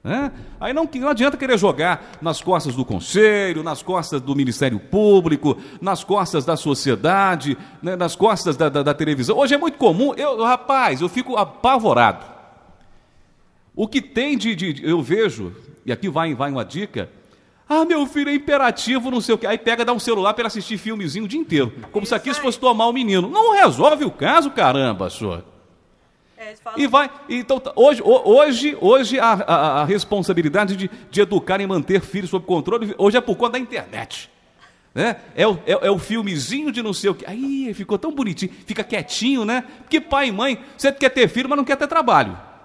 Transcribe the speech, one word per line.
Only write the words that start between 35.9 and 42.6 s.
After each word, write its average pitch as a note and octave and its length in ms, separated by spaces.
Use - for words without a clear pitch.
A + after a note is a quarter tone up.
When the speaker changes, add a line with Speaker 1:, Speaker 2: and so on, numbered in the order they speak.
Speaker 1:
o F#3+ 80
filmezinho G#3+ 760
de A#3 100
não G#3+ 120
sei G3 160
o F3 40
quê. F3+ 140
Aí C4 460
ficou G3+ 240
tão D#4 120
bonitinho, G#3+ 400
fica G#3+ 160
quietinho, A3 600
né? A#3+ 200
Porque - 180
pai C#4 280
e G#3 40
mãe, A#3 260
você C#4 140
quer C#4 200
ter A#3 180
filho, B3 200
mas C#4+ 100
não C#4 60
quer C#4 120
ter C#4+ 100
trabalho. F#3+ 500